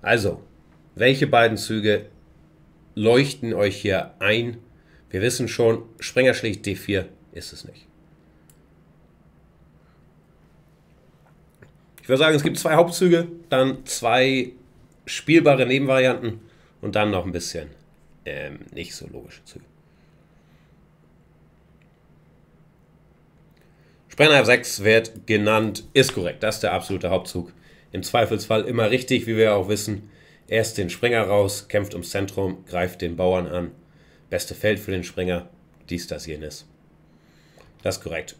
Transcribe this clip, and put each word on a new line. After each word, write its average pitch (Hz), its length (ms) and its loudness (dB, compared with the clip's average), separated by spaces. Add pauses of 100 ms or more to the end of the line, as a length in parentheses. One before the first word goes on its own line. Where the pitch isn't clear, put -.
Also, 101 400 0 (540)
welche 135 320 2
beiden 117 300 4
Züge 107 500 -2 (880)
leuchten 117 580 2
euch 95 240 0
hier - 420 -4
ein? 117 380 0 (520)
Wir 95 120 -4
wissen 120 260 -2
schon, 113 360 2 (160)
Springer 127 340 2
schlägt 104 320 -4
D 98 100 -2
vier 95 320 -4 (240)
ist - 220 -18
es - 120 -20
nicht. - 220 -20 (4000)
Ich - 80 -20
würde 131 100 4
sagen, 156 160 4
es 147 80 2
gibt 160 140 -2
zwei 156 180 0
Hauptzüge, 170 520 4 (220)
dann 131 360 0
zwei 127 680 0 (540)
spielbare 147 600 4
Nebenvarianten 127 760 0 (400)
und 98 140 -6
dann 107 160 2
noch 90 140 -2
ein 92 60 -8
bisschen, 85 380 -8 (560)
ähm, 71 360 -10 (120)
nicht - 220 -12
so - 120 -16
logische - 380 -20
Züge. - 200 -20 (4000)
Springer 147 320 6
F 120 80 4
sechs 117 360 2
wird 113 440 2
genannt, 107 560 0 (100)
ist 131 200 4
korrekt, 87 280 -6
das 107 140 -2
ist - 80 -8
der 87 100 0
absolute 92 380 -4
Hauptzug. 90 420 -4 (380)
Im 95 120 -8
Zweifelsfall 110 600 0
immer 113 260 0
richtig, 123 380 0
wie 113 80 -2
wir 110 200 4
auch 92 120 0
wissen. 104 420 -4 (380)
Erst 113 300 -2
den 92 120 -2
Springer 117 340 0
raus, 98 440 0
kämpft 101 260 -2
ums 87 160 -12
Zentrum, 95 560 -6
greift 90 360 -4
den 85 140 -6
Bauern 90 320 0
an. 87 240 -6 (580)
Beste - 260 -6
Feld 104 240 0
für 101 120 -8
den 90 120 -4
Springer, 90 460 -4 (400)
dies, 87 180 -8
das, 73 180 -10
jenes. 76 420 -14 (1160)
Das 92 140 -4
ist - 60 -18
korrekt. 80 360 -10